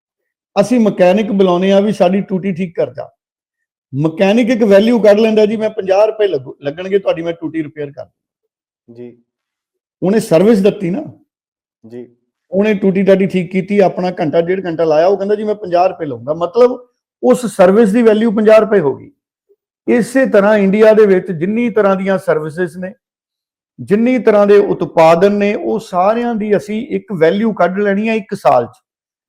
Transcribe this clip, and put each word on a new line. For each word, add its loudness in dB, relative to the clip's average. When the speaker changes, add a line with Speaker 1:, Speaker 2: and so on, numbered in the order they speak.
Speaker 1:
ਅਸੀਂ 0
ਮਕੈਨਿਕ 0
ਬੁਲਾਉਂਦੇ 0
ਹਾਂ 4
ਵੀ -2
ਸਾਡੀ 0
ਟੂਟੀ -6
ਠੀਕ -8
ਕਰ -4
ਜਾ। -16
ਮਕੈਨਿਕ 0
ਇੱਕ 0
ਵੈਲਿਊ 4
ਕੱਢ 4
ਲੈਂਦਾ, 2
"ਜੀ -4
ਮੈਂ -4
ਪੰਜਾਹ 0
ਰੁਪਏ -2
ਲੱਗੂ, -6
ਲੱਗਣਗੇ -4
ਤੁਹਾਡੀ -4
ਮੈਂ -6
ਟੂਟੀ -8
ਰਿਪੇਅਰ -12
ਕਰ।" -18
Speaker 2:
ਜੀ। -20
Speaker 1:
ਉਹਨੇ 0
ਸਰਵਿਸ 2
ਦਿੱਤੀ -2
ਨਾ। -6
Speaker 2:
ਜੀ। -18
Speaker 1:
ਉਹਨੇ 0
ਟੂਟੀ 0
ਟਾਟੀ 4
ਠੀਕ -4
ਕੀਤੀ, -2
ਆਪਣਾ 0
ਘੰਟਾ -2
ਡੇਢ -4
ਘੰਟਾ -4
ਲਾਇਆ, 2
ਉਹ 2
ਕਹਿੰਦਾ, -2
"ਜੀ -8
ਮੈਂ -4
ਪੰਜਾਹ 0
ਰੁਪਏ -6
ਲਊਂਗਾ।" -8
ਮਤਲਬ 0
ਉਸ 0
ਸਰਵਿਸ 4
ਦੀ 2
ਵੈਲਿਊ 2
ਪੰਜਾਹ 4
ਰੁਪਏ 0
ਹੋ -2
ਗਈ। -20
ਇਸੇ 0
ਤਰ੍ਹਾਂ 2
ਇੰਡੀਆ 4
ਦੇ 6
ਵਿੱਚ 0
ਜਿੰਨੀ -4
ਤਰ੍ਹਾਂ 0
ਦੀਆਂ -2
ਸਰਵਿਸਿਜ਼ -4
ਨੇ, -12
ਜਿੰਨੀ 0
ਤਰ੍ਹਾਂ 0
ਦੇ 6
ਉਤਪਾਦਨ 2
ਨੇ, -2
ਉਹ -6
ਸਾਰਿਆਂ -2
ਦੀ -2
ਅਸੀਂ -6
ਇੱਕ -8
ਵੈਲਿਊ 0
ਕੱਢ -2
ਲੈਣੀ -2
ਹੈ -2
ਇੱਕ -6
ਸਾਲ 2
'ਚ, -20